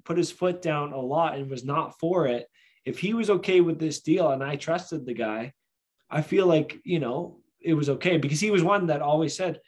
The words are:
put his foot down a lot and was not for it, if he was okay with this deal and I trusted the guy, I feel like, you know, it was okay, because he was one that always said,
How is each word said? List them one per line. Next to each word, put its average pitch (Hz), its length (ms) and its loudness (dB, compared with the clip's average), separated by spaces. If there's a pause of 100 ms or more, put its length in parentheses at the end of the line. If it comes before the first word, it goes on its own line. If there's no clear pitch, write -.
put 170 120 -4
his 170 160 0
foot 180 300 -2
down 147 320 -4
a 135 60 -6
lot 143 360 0
and 139 140 -8
was 127 120 -10
not 143 360 -4
for 165 280 2
it, 120 220 -2 (380)
if 120 120 -6
he 202 140 -2
was 226 160 0
okay 185 320 4
with 165 180 4
this 156 220 -4
deal 160 300 4
and 135 120 0
I 143 140 -4
trusted 160 480 -4
the 123 80 -6
guy, 113 400 -4 (560)
I 151 140 -2
feel 190 240 2
like, 156 380 2
you 170 160 0
know, 143 400 -6 (200)
it 165 140 0
was 143 160 0
okay, 165 260 2
because 143 240 0
he 214 100 0
was 190 140 4
one 196 220 2
that 147 160 0
always 151 340 0
said, 175 320 -4